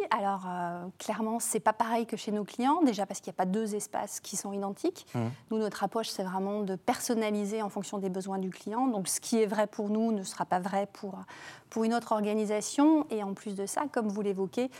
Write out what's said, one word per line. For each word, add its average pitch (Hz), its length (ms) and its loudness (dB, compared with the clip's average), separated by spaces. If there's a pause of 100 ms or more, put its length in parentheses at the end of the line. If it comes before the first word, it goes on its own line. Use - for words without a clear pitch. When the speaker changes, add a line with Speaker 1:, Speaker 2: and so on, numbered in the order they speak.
Speaker 1:
alors, 196 380 0
euh, 175 400 -4 (100)
clairement, 220 420 -2
c'est 226 200 0
pas 220 140 4
pareil 233 340 0
que 220 100 -4
chez - 140 -4
nos 208 120 0
clients, 269 380 2
déjà 208 240 6
parce 190 140 -10
qu'il - 100 -10
n'y 185 60 -10
a - 20 -4
pas 190 80 4
deux 208 300 0
espaces 208 440 -4
qui - 160 -10
sont 196 160 -4
identiques. 196 640 -4
Speaker 2:
Mmh. - 60 0 (320)
Speaker 1:
Nous, 220 80 0
notre 208 240 0
approche, 220 260 -2
c'est - 140 -4
vraiment 190 380 -2
de 190 140 0
personnaliser 214 840 0
en 202 80 -2
fonction 202 300 -6
des 190 100 -2
besoins 190 300 -4
du 190 100 -2
client. 220 380 -2
Donc, 208 200 0
ce - 120 -2
qui - 200 2
est 220 60 8
vrai 208 220 2
pour 208 220 -4
nous 220 220 4
ne 202 120 0
sera - 200 -6
pas 180 160 2
vrai 196 320 0
pour, 190 280 -10 (500)
pour 226 140 0
une 226 100 4
autre 233 200 2
organisation. 214 1000 4
Et 220 100 0
en 196 140 -2
plus 202 180 -8
de 196 140 -4
ça, - 240 0
comme 226 160 0
vous 208 140 -2
l'évoquez, 202 580 0